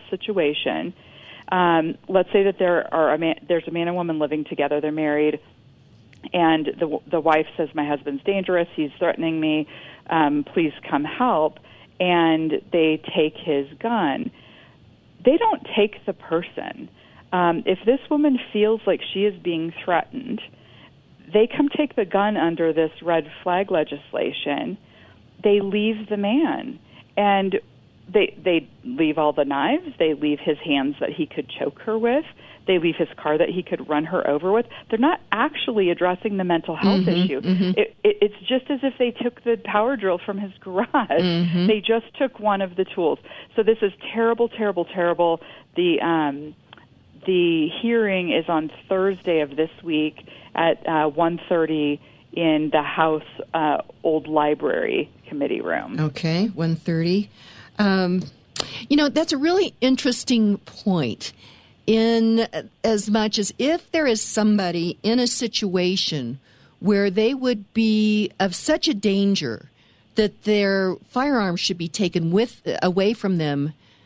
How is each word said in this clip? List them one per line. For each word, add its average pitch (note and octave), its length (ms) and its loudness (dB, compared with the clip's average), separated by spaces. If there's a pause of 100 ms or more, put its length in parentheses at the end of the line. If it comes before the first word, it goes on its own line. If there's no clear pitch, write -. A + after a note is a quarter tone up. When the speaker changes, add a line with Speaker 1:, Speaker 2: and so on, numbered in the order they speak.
Speaker 1:
situation. D#3 840 -2 (580)
Um, E3+ 460 2 (100)
let's F#3 240 2
say G3 120 6
that G3 140 0
there F3 340 2
are D3+ 200 4
a D#3 60 2
man, E3 280 -2
there's E3 220 0
a - 20 -8
man E3+ 180 -2
and F3 80 -2
woman E3+ 220 -2
living D3+ 260 -2
together. D3 360 -2
They're D3+ 100 -2
married, D3+ 480 0 (920)
and D#3+ 340 2
the, D3+ 320 -4 (120)
the E3 100 0
wife D#3 260 2 (100)
says, D#3+ 180 -4
"My D3 120 -2
husband's C#3+ 380 -4
dangerous. F#3 500 0
He's D3+ 240 -4
threatening E3 400 -2
me. D#3 300 0 (400)
Um, D3 360 2
please D#3+ 280 -2 (160)
come D3 160 -2
help." E3 540 0 (420)
And E3 600 2 (100)
they D#3+ 300 2 (120)
take D#3 220 0
his C#3 300 -2 (120)
gun. G3+ 520 -2 (960)
They C#4 120 6
don't A4 300 0 (100)
take - 300 0
the G3 80 -4
person. - 760 -6 (440)
Um, F3 320 2
if F#3 220 2
this C4 140 4 (100)
woman D4 300 2 (120)
feels G#3+ 360 2
like F3 120 2 (140)
she G3 100 0
is F#3 160 -2
being E3 320 -4 (120)
threatened, - 560 -4 (920)
they G#3+ 140 4
come C#4+ 220 0
take - 260 -2
the G#3+ 100 0
gun G3+ 320 0
under E3 360 0
this D#3 180 0 (120)
red E3 280 -2 (140)
flag F#3 260 -2
legislation. - 1040 -4 (680)
They G#3 180 4
leave G#3 480 -2
the G#3 80 -4
man. G#3+ 640 -2 (360)
And G3 440 2 (520)
they, G3 300 2
they F3 260 0 (140)
leave D3+ 340 -2
all D3+ 160 2
the D3 120 0
knives. G#3 540 -2
They D#3+ 160 2
leave D3 260 -2
his D3+ 180 -2
hands C#3+ 400 -2
that - 120 -4
he - 160 -6
could C#3+ 220 -8
choke - 340 -8
her A3 140 -2
with. A#3+ 280 0 (420)
They F#3 140 2
leave E3 160 0
his D#3+ 200 0
car D#3 220 0
that E3+ 100 2
he F3 140 -4
could D3 260 -8
run D3+ 180 0
her F3 220 -2
over D3+ 220 0
with. A#3 160 2 (240)
They're A3+ 80 0
not D4 220 2 (100)
actually G#3+ 600 0
addressing F3+ 460 0
the F#3+ 80 -2
mental E3+ 300 0
health G3 280 2
Speaker 2:
Mm-hmm, F3 80 0
Speaker 1:
issue. F3 300 0
Speaker 2:
mm-hmm. F3+ 360 2
Speaker 1:
It, - 260 0
it, G#3 180 4
it's G#3 200 0
just B3+ 300 -2
as C4+ 120 -2
if C4+ 160 0
they B3 140 2
took A#3+ 320 -6
the A#3 200 0
power G#3+ 320 0
drill F#3+ 220 0
from G3 200 -8
his G3 180 -8
<laughs> - 40 -20
garage. F#3+ 340 -4
Speaker 2:
Mm-hmm. F3 720 2
Speaker 1:
They G#3+ 120 2
just A3+ 380 -2
took - 220 -4
one G3+ 200 0
of F3+ 140 -6
the F#3 100 -2
tools. E3 360 0 (340)
So A3+ 80 2
this A3 200 2
is G3 100 2 (200)
terrible, A#3 360 2
terrible, G3 360 -2
terrible. E3+ 560 0 (360)
The, F3 240 2
um, D3+ 540 -2 (720)
the E3+ 420 2 (140)
hearing G#3 500 2
is D#3+ 160 0
on D#3 220 0 (180)
Thursday F#3 520 0
of C#3 160 -4
this D#3+ 140 0 (120)
week D#3 440 -2 (280)
at, - 320 0
uh, D#3 220 2
one E3 300 0 (100)
thirty D#3 520 0 (320)
in D#3 400 0
the D#3 100 4
House, D#3 400 0 (300)
uh, D3+ 260 0 (240)
Old D#3 260 0
Library D3 800 0 (180)
Committee C#3+ 320 -4
room. E2+ 400 -4
Speaker 2:
Okay, E3 460 -2
one E3 300 -2
thirty. E3+ 520 0 (500)
Um, F#3+ 440 2 (640)
you C#4+ 80 4
know, D4 120 4
that's D#4+ 240 0
a D4 40 0
really E4+ 440 2
interesting A#3+ 800 2
point, - 720 -4 (540)
in A3+ 600 4 (380)
as G#3+ 260 0
much G#3+ 280 0
as G3 200 -2
if D4+ 340 -2
there D#4+ 140 0
is A3 160 0
somebody F#3 800 0
in A3+ 160 2
a B3 80 2
situation F3+ 1120 -2 (380)
where G3+ 320 2
they G#3+ 240 2
would B3 400 -2
be G#3+ 560 2 (100)
of F#3+ 140 0
such - 340 0
a C#4 60 0
danger G3 760 0 (440)
that - 300 0
their G3 520 2 (120)
firearms A#3+ 520 0
should F3 180 -2
be E3+ 100 -4
taken F3 420 -2
with, G#3+ 320 0 (200)
away F#3+ 300 2
from F#3+ 240 -2
them, D3 380 0 (320)